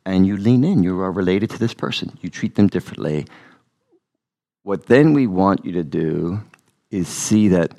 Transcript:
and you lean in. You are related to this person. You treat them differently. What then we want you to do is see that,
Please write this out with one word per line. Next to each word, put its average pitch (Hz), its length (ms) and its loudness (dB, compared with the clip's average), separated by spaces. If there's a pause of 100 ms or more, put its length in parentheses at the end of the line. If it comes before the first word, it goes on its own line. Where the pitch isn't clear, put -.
and 95 200 2
you 98 120 0
lean 120 260 2
in. 165 180 2
You 90 200 0
are 95 100 -2
related 95 400 0
to - 80 -12
this 113 160 -4
person. - 460 -8
You - 100 -10
treat - 240 -8
them 101 120 4
differently. 76 600 -6 (1400)
What 98 240 -6
then 147 260 6
we 135 140 2
want 95 380 2
you - 80 -8
to 87 100 -4
do 80 560 -4 (500)
is 90 180 -4
see 107 420 0
that, 87 300 0